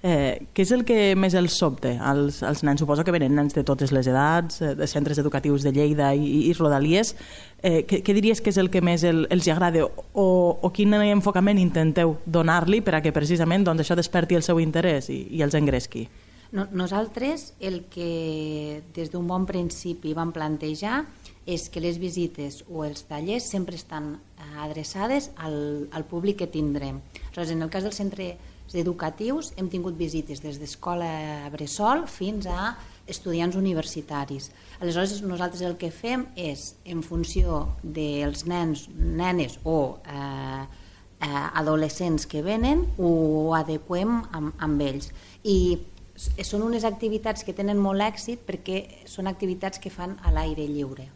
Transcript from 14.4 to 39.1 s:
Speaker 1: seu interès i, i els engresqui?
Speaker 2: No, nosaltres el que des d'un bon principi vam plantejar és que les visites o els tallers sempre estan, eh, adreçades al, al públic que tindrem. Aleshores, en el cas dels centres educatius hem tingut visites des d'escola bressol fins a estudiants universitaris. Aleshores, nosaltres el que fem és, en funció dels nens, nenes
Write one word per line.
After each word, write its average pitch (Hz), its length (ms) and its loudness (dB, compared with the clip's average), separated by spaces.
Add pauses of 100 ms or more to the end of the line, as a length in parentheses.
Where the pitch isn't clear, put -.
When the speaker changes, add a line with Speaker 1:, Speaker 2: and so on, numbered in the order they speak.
Speaker 1:
seu 170 140 4
interès 160 500 2
i, 131 220 -4
i 156 100 0
els 143 120 2
engresqui? 131 520 2 (480)
Speaker 2:
No, 196 160 -2
nosaltres 214 880 -4
el 185 320 -6
que 156 920 -6 (100)
des 160 160 -6
d'un 175 160 -4
bon 185 220 0
principi 175 680 -6
vam 165 160 -2
plantejar 156 720 -4 (440)
és 175 220 -6
que 165 140 -8
les 170 180 -2
visites 170 640 -6 (100)
o 156 140 -6
els 147 220 -10
tallers 180 440 -6
sempre 180 240 -4
estan, 151 380 -10 (240)
eh, 151 100 -18 (160)
adreçades 190 720 -4
al, 147 560 -6
al 160 160 -6
públic 196 320 -2
que 170 80 -4
tindrem. 143 520 -4 (280)
Aleshores, 165 240 -6
en 160 100 -2
el 160 80 -4
cas 190 140 -4
dels 208 160 -6
centres 190 760 -8
educatius 175 840 -4
hem 185 80 -4
tingut 175 280 -6
visites 151 440 -6
des 147 180 -10
d'escola 156 920 -6
bressol 208 560 0
fins 196 400 -6
a 190 260 -4 (320)
estudiants 175 540 -2
universitaris. 151 920 -4 (300)
Aleshores, 185 420 -2
nosaltres 180 400 -4
el 175 140 -4
que 170 160 -6
fem 247 320 -6 (100)
és, 156 380 -8 (160)
en 165 160 -6
funció 165 600 0 (160)
dels 147 640 -4
nens, 165 480 -4
nenes 165 680 0